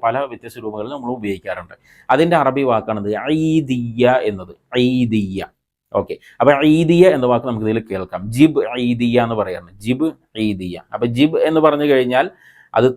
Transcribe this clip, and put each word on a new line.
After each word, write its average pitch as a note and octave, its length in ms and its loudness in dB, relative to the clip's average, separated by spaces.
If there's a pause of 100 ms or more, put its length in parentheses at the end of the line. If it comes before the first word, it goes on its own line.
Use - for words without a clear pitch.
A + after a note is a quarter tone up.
പല A#2+ 160 0
വ്യത്യസ്ത B2 400 -10
രൂപങ്ങളിൽ G#2+ 300 -10
നമ്മൾ C3 220 -10
ഉപയോഗിക്കാറുണ്ട്. F#2+ 640 -10 (360)
അതിന്റെ E3 260 4
അറബി C#3 260 0
വാക്കാണിത് G#2+ 720 -2
ഈദിയ B2+ 920 0
എന്നത്, F#2+ 320 -8 (220)
ഈദിയ. A2 680 -2 (480)
ഓക്കെ, - 240 -4 (220)
അപ്പൊ C#3 240 4
ഈദിയ E3 460 6
എന്ന C#3 160 0
വാക്ക് B2 200 2
നമുക്ക് A2+ 200 -4
ഇതിൽ A2 260 -2
കേൾക്കാം. F#2 400 -8
ജിബ് C3+ 320 4 (140)
ഈദിയ A#2+ 460 0
എന്ന് A#2 120 -4
പറയാറുണ്ട്, F2+ 360 -6
ജിബ് B2+ 400 -4 (260)
ഈദിയ. F#2 440 -4 (120)
അപ്പൊ A2 140 -2
ജിബ് C#3+ 320 2
എന്ന് D#3+ 220 2
പറഞ്ഞു D3 240 2
കഴിഞ്ഞാൽ C3 440 2 (460)
അത് B2+ 220 2